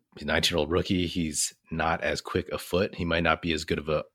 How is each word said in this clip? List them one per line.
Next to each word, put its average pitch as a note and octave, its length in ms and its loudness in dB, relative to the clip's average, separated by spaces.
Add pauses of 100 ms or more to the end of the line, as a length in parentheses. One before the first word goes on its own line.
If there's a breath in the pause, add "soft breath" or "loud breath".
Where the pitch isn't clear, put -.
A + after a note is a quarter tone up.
(220)
nineteen-year-old D#2 500 2
rookie. F2+ 360 2
He's D#2+ 460 -2 (180)
not D#2+ 300 0
as D2+ 200 -2
quick - 280 -2
a - 80 -4
foot. - 380 -2
He - 100 -4
might E2+ 180 2
not D#2+ 180 4
be E2+ 120 -2
as D#2 120 -2
good D#2 140 -2
of D2+ 100 -6
a D2+ 140 0 (120)